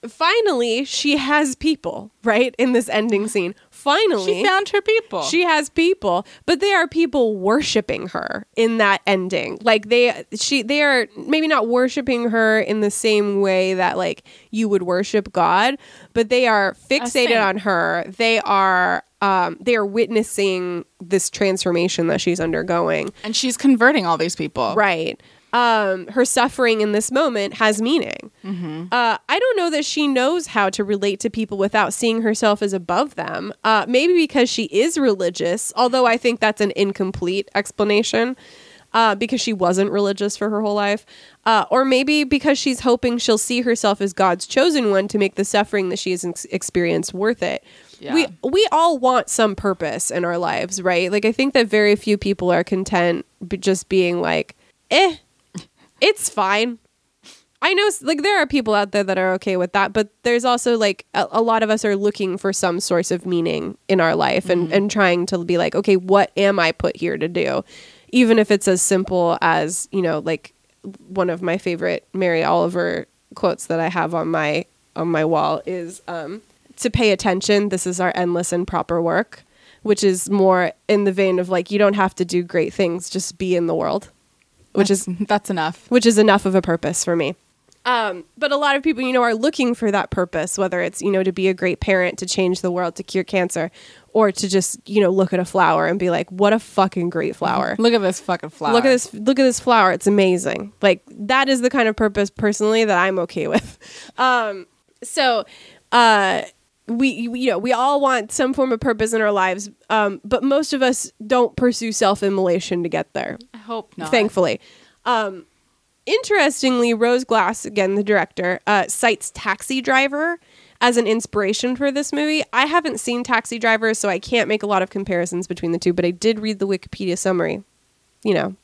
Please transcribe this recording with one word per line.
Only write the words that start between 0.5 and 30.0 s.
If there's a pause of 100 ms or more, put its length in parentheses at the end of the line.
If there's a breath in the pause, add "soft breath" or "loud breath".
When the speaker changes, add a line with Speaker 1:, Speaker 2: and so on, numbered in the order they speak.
Speaker 1:
she
has
people, (120)
right,
in
this
ending
scene. (160 soft breath)
Finally.
Speaker 2:
She
found
her
people.
Speaker 1:
She
has
people, (200 loud breath)
but
they
are
people
worshiping
her (100)
in
that
ending.
Like,
they, (100)
she,
they
are (120)
maybe
not
worshiping
her
in
the
same
way
that,
like, (280 soft breath)
you
would
worship
God, (380 loud breath)
but
they
are (160)
fixated (200)
Speaker 2:
saint.
Speaker 1:
on
her. (120)
They
are, (160)
um,
they
are
witnessing (160)
this
transformation
that
she's
undergoing. (100)
Speaker 2:
And
she's
converting
all
these
people.
Speaker 1:
Right. (300 soft breath)
Um,
her
suffering
in
this
moment
has
meaning. (120)
Speaker 2:
Mm-hmm.
Speaker 1:
Uh, (100)
I
don't
know
that
she